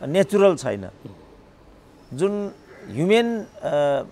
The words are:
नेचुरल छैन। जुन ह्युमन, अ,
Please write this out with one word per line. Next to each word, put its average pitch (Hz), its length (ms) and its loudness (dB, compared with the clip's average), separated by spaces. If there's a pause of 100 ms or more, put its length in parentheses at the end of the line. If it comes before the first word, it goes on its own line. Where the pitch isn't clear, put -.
नेचुरल 196 500 4
छैन। 101 320 -6 (1300)
जुन 202 380 -2 (380)
ह्युमन, 214 500 2
अ, 143 720 -2